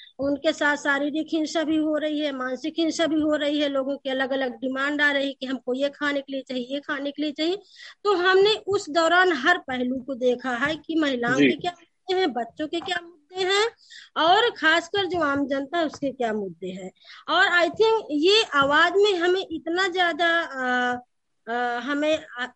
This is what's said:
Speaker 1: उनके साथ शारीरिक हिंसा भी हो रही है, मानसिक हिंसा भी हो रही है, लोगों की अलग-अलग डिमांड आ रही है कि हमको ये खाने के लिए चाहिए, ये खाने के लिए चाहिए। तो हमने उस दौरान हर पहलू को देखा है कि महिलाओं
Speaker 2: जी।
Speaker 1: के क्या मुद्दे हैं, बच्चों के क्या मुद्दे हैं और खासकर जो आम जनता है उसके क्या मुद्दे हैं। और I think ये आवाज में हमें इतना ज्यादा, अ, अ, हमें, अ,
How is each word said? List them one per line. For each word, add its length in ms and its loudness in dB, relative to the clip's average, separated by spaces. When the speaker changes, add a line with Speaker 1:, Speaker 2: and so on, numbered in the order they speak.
Speaker 1:
उनके 340 0
साथ 240 0
शारीरिक 560 -2
हिंसा 300 0
भी 140 0
हो 200 0
रही 240 -2
है, 120 -2
मानसिक 460 -6
हिंसा 280 0
भी 140 0
हो 140 2
रही 260 0
है, 80 0
लोगों 280 -2
की 140 -8
अलग-अलग 420 -2
डिमांड 480 -4
आ 120 4
रही 140 0
है 60 -4
कि 140 -10
हमको 280 -4
ये 140 0
खाने 320 -2
के 120 -12
लिए 100 -6
चाहिए, 320 -6
ये 60 -4
खाने 300 -6
के 120 -6
लिए 100 -2
चाहिए। 240 -2
तो 120 4
हमने 380 4
उस 360 -4
दौरान 420 4
हर 260 2
पहलू 380 -4
को 180 -8
देखा 360 0
है 260 -2
कि 180 -8
महिलाओं 400 0
Speaker 2:
जी। 160 6
Speaker 1:
के 60 0
क्या 140 -4
मुद्दे 500 -6
हैं, 120 0
बच्चों 360 -6
के 120 -4
क्या 220 -4
मुद्दे 160 -20
हैं 260 2
और 340 4
खासकर 560 0
जो 140 -2
आम 260 0
जनता 320 -4
है 80 2
उसके 260 -6
क्या 200 -2
मुद्दे 360 -6
हैं। 220 -10
और 160 4
I 260 2
think 400 2
ये 320 4
आवाज 420 4
में 180 4
हमें 360 2
इतना 380 -2
ज्यादा, 520 2
अ, 560 -2
अ, 320 -2
हमें, 380 0
अ, 380 -10